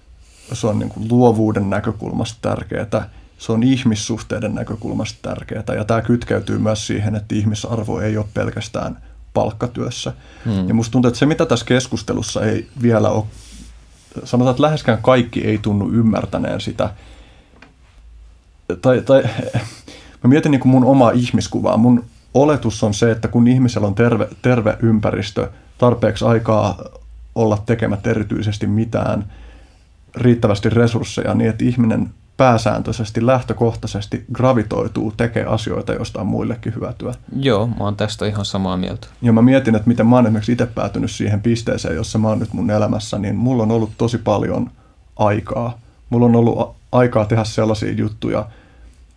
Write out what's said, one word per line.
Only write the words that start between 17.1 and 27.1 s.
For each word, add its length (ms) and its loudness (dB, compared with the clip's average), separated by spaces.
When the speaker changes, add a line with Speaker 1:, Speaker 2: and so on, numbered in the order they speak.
Speaker 1:
tai, 200 4
tai 220 4
mä 60 6
mietin 220 4
niin 80 4
kuin 120 4
mun 140 6
omaa 260 6
ihmiskuvaa. 640 0
Mun 280 4
oletus 500 2
on 100 2
se, 180 2
että 160 -2
kun 200 4
ihmisellä 400 2
on 80 0
terve, 320 2
terve 400 2
ympäristö, 680 0
tarpeeksi 480 2
aikaa 540 2